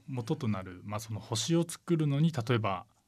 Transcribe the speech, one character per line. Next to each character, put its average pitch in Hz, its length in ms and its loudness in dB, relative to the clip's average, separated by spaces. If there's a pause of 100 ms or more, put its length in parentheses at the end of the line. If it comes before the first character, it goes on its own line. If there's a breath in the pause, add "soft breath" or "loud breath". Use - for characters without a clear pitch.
元 127 280 -2
と 131 120 -4
な 98 160 0
る、 92 200 -12
ま 104 140 -6
あ、 - 20 -4
そ 110 140 -10
の 101 60 -6
星 117 360 0
を 170 80 4
作 - 320 -2
る 156 120 2
の 139 120 2
に、 160 120 6
例 120 240 2
え - 20 6
ば、 98 300 -2 (200)